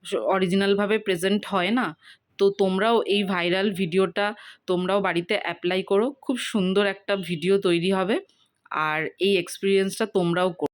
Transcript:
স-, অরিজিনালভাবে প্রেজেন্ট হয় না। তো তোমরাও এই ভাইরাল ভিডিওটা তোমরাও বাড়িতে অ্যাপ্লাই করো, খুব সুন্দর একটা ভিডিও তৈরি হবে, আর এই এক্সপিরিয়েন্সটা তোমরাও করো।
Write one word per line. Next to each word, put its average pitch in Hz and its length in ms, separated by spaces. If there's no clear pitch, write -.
স-, 160 220
অরিজিনালভাবে 196 720
প্রেজেন্ট 190 460
হয় 190 260
না। 240 140
তো 196 80
তোমরাও 196 400
এই 202 160
ভাইরাল 185 480
ভিডিওটা 190 560
তোমরাও 185 340
বাড়িতে 175 340
অ্যাপ্লাই 180 480
করো, 202 240
খুব 262 160
সুন্দর 190 480
একটা 196 300
ভিডিও 175 420
তৈরি 180 340
হবে, 190 240
আর 156 280
এই 196 180
এক্সপিরিয়েন্সটা 196 680
তোমরাও 180 440
করো। 156 240